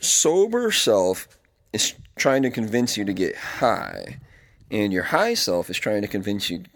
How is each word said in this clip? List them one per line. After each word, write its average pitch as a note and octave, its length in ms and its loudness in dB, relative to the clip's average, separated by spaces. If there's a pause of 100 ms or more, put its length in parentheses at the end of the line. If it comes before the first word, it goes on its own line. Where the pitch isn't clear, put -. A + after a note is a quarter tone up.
sober G#3+ 680 2
self F#2+ 680 2 (340)
is - 220 -2 (200)
trying C3+ 280 2
to B2+ 80 2
convince A#2+ 440 0
you G#2 100 -4
to G2 80 -2
get F#2 220 -2
high, G1+ 840 -4 (500)
and G#2 240 0
your F2+ 100 0
high G#3 300 2
self F2 360 0
is F2+ 80 -4
trying G#2+ 240 -2
to G#2 60 -2
convince G2+ 420 -4
you F2 140 -6 (120)